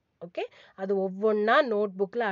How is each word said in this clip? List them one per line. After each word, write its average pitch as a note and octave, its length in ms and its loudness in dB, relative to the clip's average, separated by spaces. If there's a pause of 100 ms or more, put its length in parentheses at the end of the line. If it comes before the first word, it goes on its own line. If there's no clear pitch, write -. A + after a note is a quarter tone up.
(260)
ஓகே, D#4 180 -8 (380)
அது G3 100 -2 (140)
ஒவ்வொன்னா G#3+ 500 2 (160)
நோட்புக்ல G3+ 600 -2